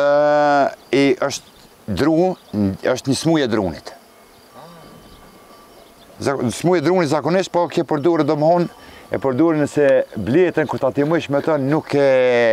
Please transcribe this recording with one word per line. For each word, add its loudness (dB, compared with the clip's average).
e, 2
është -8
dru, 2
është -2
një 0
smuje 0
drunit. -4
Zak-, -4
smuje 0
drunit 0
zakonisht, -2
po 0
ke -2
përdorë, 0
domthon, 0
e -4
përdorë 0
nëse 0
bletën, 0
kur -6
ta -2
timojsh -2
me -2
të, 0
nuk -2
e, 2